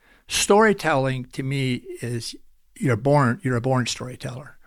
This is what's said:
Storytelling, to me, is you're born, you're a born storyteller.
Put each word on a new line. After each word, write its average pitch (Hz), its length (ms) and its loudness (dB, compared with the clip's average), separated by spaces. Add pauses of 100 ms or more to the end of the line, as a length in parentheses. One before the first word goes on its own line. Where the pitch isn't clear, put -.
(260)
Storytelling, 156 1000 2
to - 180 -8
me, 131 380 -2 (180)
is 117 340 -6 (400)
you're 131 220 0
born, 135 460 2
you're 127 140 0
a 120 40 -2
born 127 260 0
storyteller. 123 680 -10 (100)